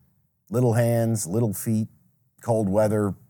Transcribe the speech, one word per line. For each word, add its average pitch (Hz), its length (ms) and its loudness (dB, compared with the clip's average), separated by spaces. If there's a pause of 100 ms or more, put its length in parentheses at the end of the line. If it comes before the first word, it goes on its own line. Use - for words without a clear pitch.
(500)
little 120 240 2
hands, 117 540 0
little 107 260 -2
feet, 110 340 -2 (540)
cold 110 280 -2
weather. 104 460 0 (140)